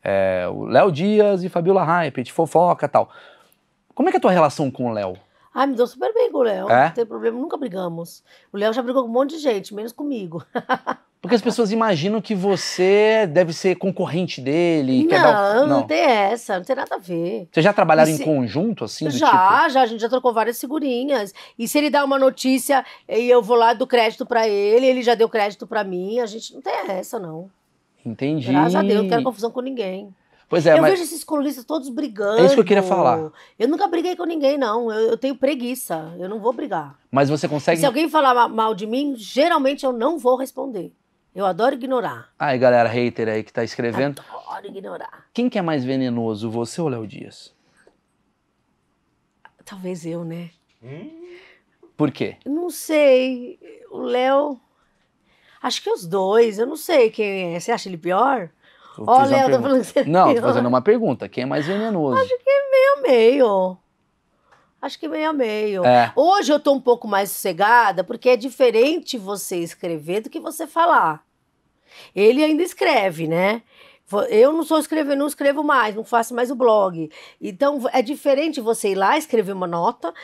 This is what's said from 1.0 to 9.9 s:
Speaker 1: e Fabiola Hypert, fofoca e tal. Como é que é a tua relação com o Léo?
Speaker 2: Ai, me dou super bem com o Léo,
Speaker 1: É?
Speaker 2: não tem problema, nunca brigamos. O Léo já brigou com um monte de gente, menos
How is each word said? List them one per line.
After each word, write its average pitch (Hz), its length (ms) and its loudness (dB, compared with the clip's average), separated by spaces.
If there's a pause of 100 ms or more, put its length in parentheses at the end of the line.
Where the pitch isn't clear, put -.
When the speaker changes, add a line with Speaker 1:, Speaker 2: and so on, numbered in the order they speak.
Speaker 1:
e 185 60 -6
Fabiola 180 340 2
Hypert, 151 480 -2
fofoca 165 540 0
e - 20 -6
tal. - 220 0 (840)
Como 294 140 0
é 381 40 0
que 370 40 0
é - 20 2
a 349 40 0
tua 220 100 4
relação 151 380 2
com 123 160 -8
o 117 60 -4
Léo? 98 220 -6 (400)
Speaker 2:
Ai, 269 120 0
me 277 100 -4
dou 240 100 2
super 269 280 -6
bem 466 180 0
com 302 60 -4
o 269 40 2
Léo, 202 280 -2
Speaker 1:
É? 127 160 6
Speaker 2:
não 165 60 -2
tem 233 140 -4
problema, 226 320 -6
nunca 320 200 -6
brigamos. 175 640 -10 (280)
O - 60 -12
Léo 208 160 0
já 254 100 -2
brigou 247 200 -2
com 233 80 -8
um - 20 -8
monte 269 240 0
de - 60 -12
gente, 214 320 -4
menos 220 180 -12